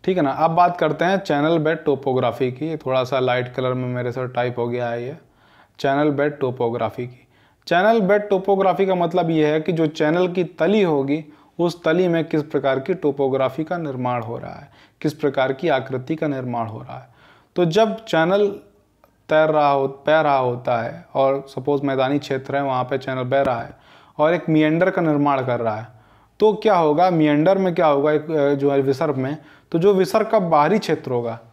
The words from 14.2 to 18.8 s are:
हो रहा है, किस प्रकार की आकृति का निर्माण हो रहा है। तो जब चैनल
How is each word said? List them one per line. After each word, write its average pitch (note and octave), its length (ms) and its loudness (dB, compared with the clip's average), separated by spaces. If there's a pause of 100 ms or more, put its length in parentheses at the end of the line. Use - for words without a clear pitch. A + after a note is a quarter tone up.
हो A#2 160 -10
रहा - 160 -12
है, - 160 -20 (300)
किस D3+ 140 -2
प्रकार C3+ 380 0
की E3 160 -4
आकृति C3 480 -2
का D#3+ 100 -4
निर्माण B2 400 -4
हो G#2+ 120 -12
रहा B2+ 200 -16
है। - 100 -20 (480)
तो F3+ 80 4
जब G3 400 2
चैनल F#3 420 2 (840)